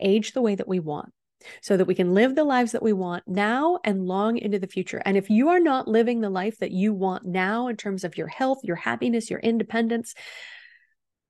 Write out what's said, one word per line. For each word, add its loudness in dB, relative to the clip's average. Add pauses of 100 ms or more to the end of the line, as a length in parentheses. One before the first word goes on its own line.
age 2
the 0
way 2
that -6
we 0
want, -8 (480)
so 0
that 4
we 2
can 2
live 4
the 2
lives 2
that -4
we 2
want -4
now 0
and 0
long 0
into -2
the -6
future? -6
And 2
if 0
you 4
are 6
not 2
living 2
the -2
life -4
that -4
you 2
want -2
now -2
in -4
terms -6
of -6
your -4
health, -2
your -2
happiness, -2
your -6
independence, 0 (1160)